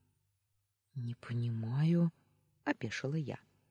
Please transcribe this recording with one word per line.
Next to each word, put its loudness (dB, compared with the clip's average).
"Не -6
понимаю", 2
опешила -2
я. -4